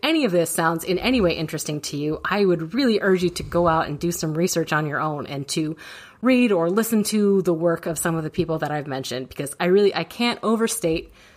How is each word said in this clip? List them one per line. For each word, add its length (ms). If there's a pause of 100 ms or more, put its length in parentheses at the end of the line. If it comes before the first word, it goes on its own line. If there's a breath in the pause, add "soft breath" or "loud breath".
any 220
of 60
this 200
sounds 320
in 160
any 200
way 160
interesting 460
to 160
you, 260
I 220
would 300
really 260
urge 220
you 80
to 120
go 240
out 200
and 120
do 120
some 240
research 360
on 140
your 140
own 280
and 220
to 280 (440 loud breath)
read 300
or 180
listen 360
to 360
the 120
work 320
of 120
some 180
of 80
the 60
people 300
that 120
I've 160
mentioned, 420
because 300
I 60
really, 300
I 80
can't 400
overstate 680 (240 soft breath)